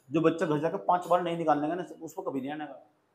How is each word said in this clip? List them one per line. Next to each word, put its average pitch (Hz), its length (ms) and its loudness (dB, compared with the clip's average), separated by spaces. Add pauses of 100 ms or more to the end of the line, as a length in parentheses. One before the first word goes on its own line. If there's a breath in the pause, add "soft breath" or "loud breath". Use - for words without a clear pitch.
जो 156 120 0
बच्चा 165 240 4
घर 151 140 2
जाकर 165 200 -2
पांच 180 280 2
बार 175 160 6
नहीं 170 140 -2
निकालने 151 300 2
का 170 80 -2
ना 180 100 -6 (160)
उसको 160 200 -12
कभी 139 200 -4
नहीं 135 100 -8
आने 151 140 -8
का, - 160 -16 (340)